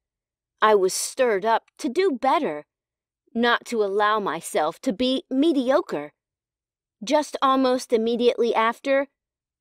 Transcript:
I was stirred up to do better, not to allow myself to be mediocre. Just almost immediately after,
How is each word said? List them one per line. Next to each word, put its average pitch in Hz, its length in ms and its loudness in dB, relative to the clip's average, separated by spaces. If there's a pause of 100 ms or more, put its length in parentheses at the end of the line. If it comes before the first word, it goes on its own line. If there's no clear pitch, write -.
(600)
I 220 140 6
was 185 180 2
stirred 220 520 -2
up 226 320 -2
to 311 100 -6
do 339 240 0
better, 254 540 -2 (680)
not 233 340 0
to 226 140 -2
allow 208 380 0
myself 165 640 -4
to 262 100 -4
be 254 400 -2
mediocre. 262 800 0 (920)
Just 285 400 -2
almost 262 520 2
immediately 233 600 2
after, 269 540 0 (540)